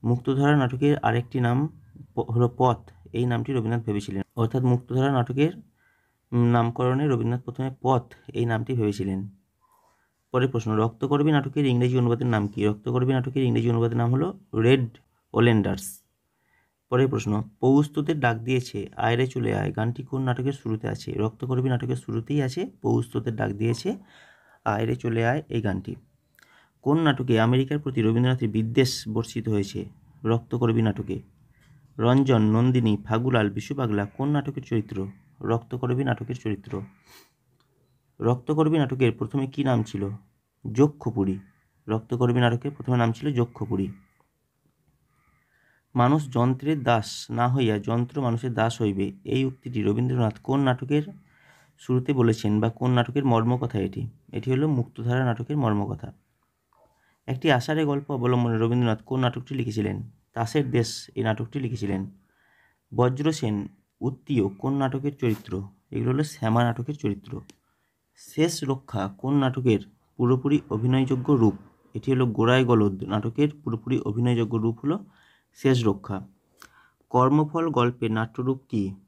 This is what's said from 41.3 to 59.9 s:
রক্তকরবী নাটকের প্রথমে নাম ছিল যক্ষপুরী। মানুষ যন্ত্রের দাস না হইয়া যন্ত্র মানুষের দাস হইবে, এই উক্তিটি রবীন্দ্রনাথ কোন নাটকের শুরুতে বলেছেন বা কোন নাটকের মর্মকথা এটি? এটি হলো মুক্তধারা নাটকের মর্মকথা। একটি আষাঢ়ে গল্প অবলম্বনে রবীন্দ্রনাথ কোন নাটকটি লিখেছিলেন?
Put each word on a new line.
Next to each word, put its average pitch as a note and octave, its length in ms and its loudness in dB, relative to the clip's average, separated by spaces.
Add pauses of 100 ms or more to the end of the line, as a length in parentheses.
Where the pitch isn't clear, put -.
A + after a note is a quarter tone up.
রক্তকরবী A#2+ 520 0
নাটকের A#2+ 300 2
প্রথমে B2+ 260 -2
নাম A#2+ 160 4
ছিল A#2+ 220 -6
যক্ষপুরী। G#2+ 540 -2 (2000)
মানুষ C3 260 4 (100)
যন্ত্রের C3 520 0
দাস A#2 260 2 (220)
না A#2 180 0
হইয়া A#2+ 300 2
যন্ত্র A#2+ 420 -2
মানুষের A#2+ 340 -2
দাস A2 280 -2
হইবে, G2 300 -2 (120)
এই C3 200 0
উক্তিটি B2 380 -6
রবীন্দ্রনাথ A2+ 600 0
কোন C3+ 180 0
নাটকের C3+ 440 0 (760)
শুরুতে B2+ 340 0
বলেছেন A2 480 2
বা A2+ 80 0
কোন B2 220 -2
নাটকের B2 340 0
মর্মকথা A#2+ 540 2
এটি? F#2+ 240 -4 (300)
এটি G#2+ 180 -6
হলো C3+ 180 0
মুক্তধারা B2 560 -2
নাটকের A#2+ 320 -2
মর্মকথা। G#2 560 -2 (1120)
একটি B2+ 240 -2
আষাঢ়ে D3+ 340 2
গল্প C#3+ 260 -2
অবলম্বনে B2 480 2
রবীন্দ্রনাথ A#2 440 2
কোন C3 180 -4
নাটকটি B2 340 -2
লিখেছিলেন? G#2+ 420 -2 (360)